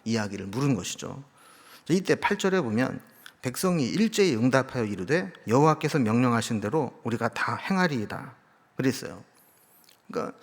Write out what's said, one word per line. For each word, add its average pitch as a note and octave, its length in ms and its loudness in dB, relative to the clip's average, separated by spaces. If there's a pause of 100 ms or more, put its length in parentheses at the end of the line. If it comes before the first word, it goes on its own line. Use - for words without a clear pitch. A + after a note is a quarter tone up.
이야기를 G#2 420 -2
물은 B2+ 280 0
것이죠. F#2+ 480 -8 (600)
자, D3+ 100 0
이때 F3 200 2
팔 G3+ 240 -2
절에 F#3+ 220 0
보면 B2 400 -2 (420)
백성이 D3 440 0
일제히 F#3+ 480 2
응답하여 B2 500 2
이르되 A2 460 -2 (160)
"여호와께서 D3+ 520 4
명령하신 A#2 600 2
대로 A#2+ 440 -2
우리가 A2+ 240 -2
다 - 280 -4
행하리이다." C#3+ 800 -2 (420)
그랬어요. - 460 0 (840)
그러니까 - 340 -6